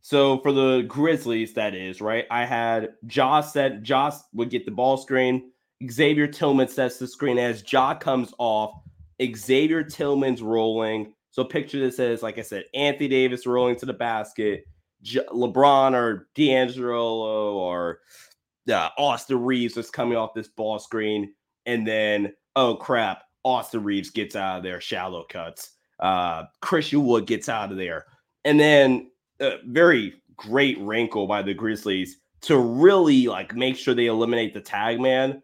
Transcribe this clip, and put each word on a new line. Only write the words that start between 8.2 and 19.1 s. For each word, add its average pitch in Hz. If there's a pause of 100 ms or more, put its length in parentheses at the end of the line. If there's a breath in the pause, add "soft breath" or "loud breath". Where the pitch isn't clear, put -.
off. 107 (420)
Xavier 131
Tillman's 139
rolling. 110 (180)
So, 131
picture 143
this 131
as, 117
like 110
I 110
said, 101 (100)
Anthony 143
Davis 127
rolling 123
to 127
the 131
basket. 107 (380)
J-, 110
LeBron 135
or 117
D'Angelo 120
or, 87 (680 soft breath)
uh, 90 (100)
Austin 131